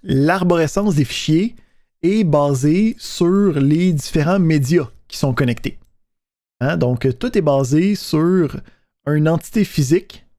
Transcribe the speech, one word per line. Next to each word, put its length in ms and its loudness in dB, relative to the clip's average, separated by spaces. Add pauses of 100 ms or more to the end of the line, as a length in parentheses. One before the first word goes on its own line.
l'arborescence 920 0
des 100 2
fichiers 500 -2 (460)
est 240 2
basée 760 2
sur 540 0
les 400 2
différents 460 -2
médias 500 2 (180)
qui 100 -16
sont 160 0
connectés. 460 -4 (800)
Hein, 160 -2
donc, 320 0 (100)
tout 200 -4
est 40 2
basé 540 2
sur 640 0 (480)
une 220 2
entité 340 -2
physique 640 -2 (140)